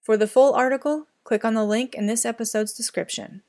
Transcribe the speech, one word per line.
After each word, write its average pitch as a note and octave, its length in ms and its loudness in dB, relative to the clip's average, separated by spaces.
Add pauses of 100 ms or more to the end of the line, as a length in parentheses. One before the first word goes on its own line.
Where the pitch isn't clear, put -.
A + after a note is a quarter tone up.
For G#3+ 160 2
the G#3+ 80 2
full C4 260 6
article, C4+ 540 0 (180)
click A3 220 -2
on A3 80 0
the A3 100 0
link A3+ 300 -2
in G#3 140 -4
this A#3 180 -2
episode's A3 480 -4
description. - 760 -8